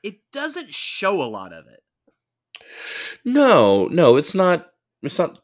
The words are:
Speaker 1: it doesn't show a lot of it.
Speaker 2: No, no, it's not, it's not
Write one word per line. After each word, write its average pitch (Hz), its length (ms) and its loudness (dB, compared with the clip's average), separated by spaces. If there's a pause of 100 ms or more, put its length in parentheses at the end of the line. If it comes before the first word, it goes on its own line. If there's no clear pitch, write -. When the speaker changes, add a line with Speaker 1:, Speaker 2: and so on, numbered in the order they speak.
Speaker 1:
it 208 140 -12 (140)
doesn't 285 420 -10
show 196 480 -4
a 127 80 -4
lot 95 240 -14
of 82 140 -20
it. - 140 -20 (1400)
Speaker 2:
No, 170 640 4
no, 135 300 4
it's 147 180 -4
not, 180 320 0 (340)
it's - 160 -8
not - 260 -4